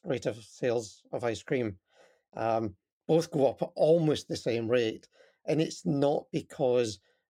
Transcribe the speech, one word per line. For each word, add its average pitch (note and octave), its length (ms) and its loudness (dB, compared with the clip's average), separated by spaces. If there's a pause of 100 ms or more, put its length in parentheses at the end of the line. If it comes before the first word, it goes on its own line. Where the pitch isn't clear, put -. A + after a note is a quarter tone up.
rate C3+ 200 -4
of A2+ 120 -6
sales A2+ 720 -6
of A#2 120 -6
ice A2+ 200 -4
cream. A#2 340 -4 (580)
Um, A2+ 400 -2 (320)
both D#3+ 240 2
go C#3 160 2
up A#2 160 -2
at - 120 -6
almost D#3 520 4
the B2+ 100 -6
same A#2 320 -2
rate. A#2+ 400 0 (360)
And D3+ 160 2
it's - 240 -4
not C#3+ 460 0
because B2 680 0 (300)